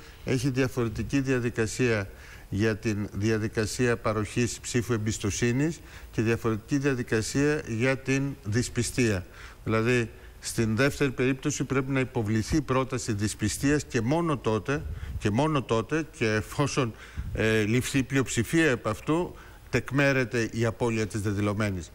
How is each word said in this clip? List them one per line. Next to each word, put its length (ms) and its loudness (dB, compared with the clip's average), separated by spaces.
έχει 260 0
διαφορετική 680 0
διαδικασία 880 0
για 280 2
την 360 -2
διαδικασία 840 0
παροχής 640 0
ψήφου 300 0
εμπιστοσύνης 880 0
και 120 -2
διαφορετική 560 0
διαδικασία 880 0
για 320 0
την 360 0
δυσπιστία. 800 0
Δηλαδή, 460 2
στην 300 0
δεύτερη 340 2
περίπτωση 540 0
πρέπει 260 0
να 100 2
υποβληθεί 600 0
πρόταση 500 0
δυσπιστίας 720 0
και 160 -2
μόνο 380 2
τότε, 440 0
και 120 0
μόνο 320 2
τότε, 440 0
και 140 2
εφόσον, 640 0
ε, 280 4
ληφθεί 400 2
πλειοψηφία 680 2
επ' 180 0
αυτού, 460 -2
τεκμέρεται 840 2
η 120 0
απώλεια 420 0
της 140 -4
δεδηλωμένης. 760 0